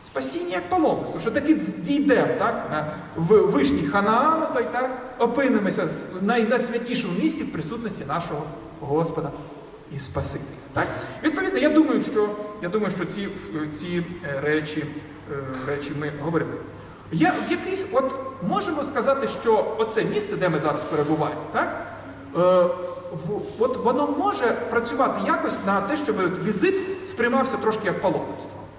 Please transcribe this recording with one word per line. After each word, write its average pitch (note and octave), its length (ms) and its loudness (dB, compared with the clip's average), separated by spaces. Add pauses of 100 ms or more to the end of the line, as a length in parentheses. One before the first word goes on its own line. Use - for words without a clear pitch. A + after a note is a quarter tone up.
Спасіння F4 460 -4
як F4+ 180 -4
паломництво. D#4 500 2
Що A3+ 120 -2
таки C#4+ 220 4 (240)
дійдемо, C#4 600 4
так, A3+ 320 0
на, D3+ 220 -2 (220)
в E3+ 220 6
вишній F#3 500 6
Ханаан, B3 680 4
так, A#3+ 180 0
так, B3+ 200 0 (280)
опинимося A3+ 680 2
з-, D#3 180 -6 (160)
на, A#3 180 2
на A3+ 200 4
святішому A3 600 -2
місці D4+ 240 0
в - 100 -6
присутності A3 520 -6
нашого D#3 380 -4 (360)
Господа D3 520 0 (640)
і C#3 40 -8
Спасителя. - 580 -6 (160)
Так? E3 140 0 (360)
Відповідно, F4+ 360 0
я C#4+ 100 6
думаю, D4 320 6
що, G#3 280 2 (320)
я F3 80 -4
думаю, G3+ 260 0
що F3 100 -2
ці, F#3+ 220 -6 (440)
ці, F3 320 -4 (220)
е, C#3 160 -4
речі, D3+ 440 0 (460)
е, D3 40 -6 (320)
речі C#3+ 320 -4
ми D3 120 -4 (100)
говорили. D#3+ 320 0 (580)
Я D#4+ 220 4 (140)
в - 40 0
якийсь, F4+ 420 -2
от, C4 180 2 (360)
можемо D#4+ 360 0
сказати, C4 440 0
що - 500 2
оце A3 260 0
місце, G3+ 320 -2
де F3+ 140 2
ми D#3 100 2
зараз D3 240 0
перебуваємо, D3 580 0 (100)
так? - 340 -2 (520)
Е, - 20 -2 (720)
в-, G3 300 -6 (180)
от B3+ 180 2
воно C#4+ 300 2
може D#4+ 400 0 (220)
працювати A#3 580 0
якось D4+ 380 0
на G3 160 2
те, D4+ 160 -2
щоб F#3 460 0
візит D#4+ 320 2 (340)
сприймався A#3+ 480 0
трошки A3 280 0
як F3+ 160 0
паломництво. - 580 -2 (200)